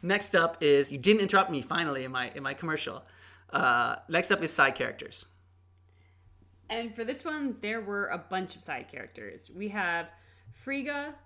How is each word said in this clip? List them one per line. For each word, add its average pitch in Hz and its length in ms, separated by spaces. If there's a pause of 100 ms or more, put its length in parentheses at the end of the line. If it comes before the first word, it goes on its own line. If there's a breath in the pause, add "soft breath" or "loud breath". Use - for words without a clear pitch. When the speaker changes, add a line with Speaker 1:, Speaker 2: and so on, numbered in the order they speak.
Speaker 1:
next 196 340
up 170 260
is, 143 300
you 139 60
didn't 202 240
interrupt 190 300
me 143 100
finally 151 420
in 127 80
my, 127 240
in 139 60
my 139 140
commercial. 156 480 (480 soft breath)
Uh, 120 460 (120)
next 170 220
up 190 120
is 156 80
side 135 240
characters. - 520 (1400)
Speaker 2:
And 226 260
for 233 80
this 240 200
one, 294 380
there 214 180
were 202 280
a 175 100
bunch 185 380
of - 80
side 131 260
characters. - 680
We 202 140
have 175 420 (400 soft breath)
Frigga 285 640 (120)